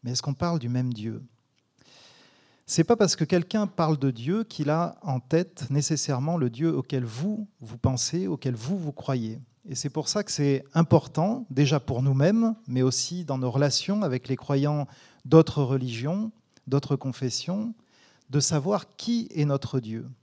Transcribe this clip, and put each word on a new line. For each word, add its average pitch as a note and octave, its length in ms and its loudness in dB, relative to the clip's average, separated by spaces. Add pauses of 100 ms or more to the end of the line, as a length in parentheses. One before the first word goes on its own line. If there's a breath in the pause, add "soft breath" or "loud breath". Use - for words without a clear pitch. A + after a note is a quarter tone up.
mais B2 100 -6
est-ce B2+ 100 -4
qu'on C#3 120 -2
parle E3+ 240 0
du A#2+ 120 -4
même B2+ 220 0
Dieu ? A2+ 300 -8 (1400 soft breath)
C'est - 180 2
pas A#3 120 4
parce G3+ 180 4
que - 100 -2
quelqu'un F#3 440 0
parle D#3+ 300 0
de C3+ 120 2
Dieu C3 320 -2
qu'il D3+ 280 -4
a E3 320 0
en C3 180 -2
tête E3 500 -2
nécessairement D3 680 0
le B2+ 120 0
Dieu D3+ 240 0
auquel C3+ 300 -2
vous, F#3 420 -6 (140)
vous A#2 180 -14
pensez, D3 480 -2
auquel C3+ 300 -2
vous, C3+ 220 -4
vous D#3 140 -6
croyez. A2+ 460 -4 (300)
Et C#3+ 60 -10
c'est C#3+ 160 -6
pour D#3 180 -4
ça G#3 160 -2
que - 80 -10
c'est C#3+ 400 2
important, E3+ 760 2
déjà C#3+ 300 2
pour B2+ 220 -2
nous-mêmes, F3+ 520 4 (120)
mais B2+ 140 0
aussi D#3 460 0
dans C#3 100 -4
nos B2+ 140 -2
relations C#3+ 520 0
avec B2+ 240 -2
les C3 100 -2
croyants C#3+ 520 -2 (380 loud breath)
d'autres D#3+ 360 8
religions, C3+ 680 -2 (340)
d'autres C#3 300 0
confessions, F3 800 -4 (560 soft breath)
de C#3+ 100 2
savoir D#3+ 560 0
qui A#3 380 -2
est D3 100 2
notre C#3 340 0
Dieu. A2+ 300 -8 (140)